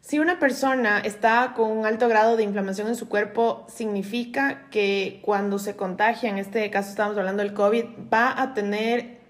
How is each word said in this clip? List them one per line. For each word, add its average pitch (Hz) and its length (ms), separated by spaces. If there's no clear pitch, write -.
Si - 160
una 339 220
persona 254 600
está 226 560
con 220 220
un 220 80
alto 226 220
grado 226 300
de 226 60
inflamación 202 440
en 240 80
su 240 140
cuerpo, 226 580
¿significa 240 1040
que 196 520
cuando 202 360
se 202 160
contagia, 214 540
en 196 80
este 202 340
caso 202 180
estamos 208 280
hablando 196 260
del 202 100
covid, 208 300
va 247 300
a 269 120
tener, 220 680